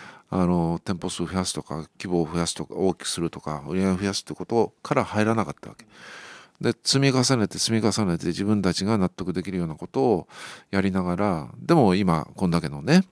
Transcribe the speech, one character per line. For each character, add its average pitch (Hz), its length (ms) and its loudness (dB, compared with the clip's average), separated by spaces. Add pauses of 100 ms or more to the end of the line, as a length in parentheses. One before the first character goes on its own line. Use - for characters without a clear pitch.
(300)
あ 92 160 2
の、 85 380 2
店 95 140 -4
舗 85 120 -6
数 87 160 -6
増 82 120 -4
や 92 80 0
す - 80 -4
と 76 100 -8
か、 76 240 -10 (100)
規 - 100 -10
模 87 160 2
を 76 60 -4
増 85 100 -4
や 85 80 0
す - 80 -4
と 85 100 -8
か、 - 80 -16
大 92 220 0
き - 40 -20
く - 80 -12
す - 140 -4
る 82 80 -2
と 78 100 -14
か、 73 280 -8
売 76 80 -6
り 95 60 -2
上 95 40 0
げ 95 60 2
を 92 60 0
増 101 100 -4
や 98 60 -2
す - 80 -6
っ - 40 -10
て - 80 -10
こ 90 120 -12
と 113 280 0 (100)
か - 120 -2
ら 107 100 2
入 107 180 0
ら 113 120 2
な 107 100 0
か 73 60 -8
っ - 100 -10
た - 80 -16
わ - 60 -18
け。 - 100 -20 (760)
で、 120 140 0 (100)
積 - 160 2
み 139 120 6
重 127 260 4
ね 104 100 4
て - 120 -8
積 - 140 -2
み 113 60 4
重 107 260 2
ね 85 120 2
て 82 100 -4
自 87 160 -2
分 104 180 2
た 90 120 2
ち - 100 -4
が 107 140 2
納 92 100 2
得 90 240 -6
で 87 120 -4
き 92 80 -10
る 92 60 -4
よ 85 80 -2
う - 20 -2
な 78 80 -8
こ - 120 -12
と - 140 -2
を 110 260 2 (440)
や 98 100 2
り 95 100 2
な 92 120 0
が 87 120 -2
ら、 85 420 -2
で - 180 0
も 107 200 6
今 85 400 2
こ 95 120 0
ん 85 40 2
だ 85 80 2
け 76 80 -4
の 71 140 -10
ね、 175 300 6